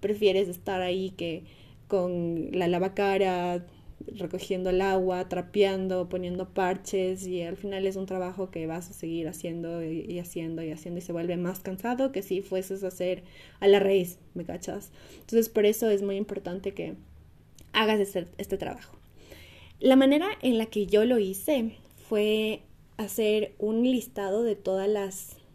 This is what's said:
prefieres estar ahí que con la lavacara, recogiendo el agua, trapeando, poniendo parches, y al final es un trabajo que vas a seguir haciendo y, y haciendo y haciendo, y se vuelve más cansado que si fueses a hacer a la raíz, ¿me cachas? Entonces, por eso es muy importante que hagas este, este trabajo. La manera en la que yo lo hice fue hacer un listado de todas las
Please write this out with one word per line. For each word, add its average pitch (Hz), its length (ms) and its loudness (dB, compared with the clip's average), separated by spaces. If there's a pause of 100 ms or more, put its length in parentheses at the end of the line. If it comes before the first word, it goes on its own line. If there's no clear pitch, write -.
prefieres 202 480 2
estar 185 340 -4
ahí 185 280 -2
que 170 340 -6 (420)
con 175 680 0
la 180 160 2
lavacara, 180 960 0 (420)
recogiendo 185 640 -4
el 185 100 4
agua, 185 480 2
trapeando, 185 800 0
poniendo 180 400 -4
parches, 185 800 -2
y 180 160 -4
al 175 140 -6
final 196 300 -4
es 190 100 -2
un 190 100 -6
trabajo 185 440 -6
que 160 160 -6
vas 175 240 -8
a - 20 -16
seguir 165 360 -6
haciendo 170 560 -6
y, 160 160 -4
y 175 180 -8
haciendo 165 440 -6
y 160 80 -6
haciendo, 175 280 -8
y 175 40 -10
se 175 100 -10
vuelve 170 240 -2
más 180 240 -4
cansado 240 520 -2
que 196 100 -4
si 196 200 -4
fueses 190 420 -6
a 185 40 -2
hacer 180 340 -4 (380)
a 202 80 6
la 202 120 10
raíz, 196 380 2 (160)
¿me 175 100 -8
cachas? 175 460 -10 (300)
Entonces, 226 280 2
por 214 160 2
eso 220 260 4
es 202 120 2
muy 196 140 -2
importante 196 580 -6
que 165 200 -8 (800)
hagas 214 280 4
este, 190 260 -2 (120)
este 196 180 -4
trabajo. - 420 -10 (840)
La 262 140 8
manera 277 320 8 (160)
en 247 160 4
la 220 80 0
que 208 200 -2
yo 208 180 6
lo 247 140 4
hice 220 580 0 (320)
fue 214 540 2 (340)
hacer 214 640 0
un 220 260 2
listado 214 580 0
de 220 140 0
todas 190 320 0
las 196 480 -4 (180)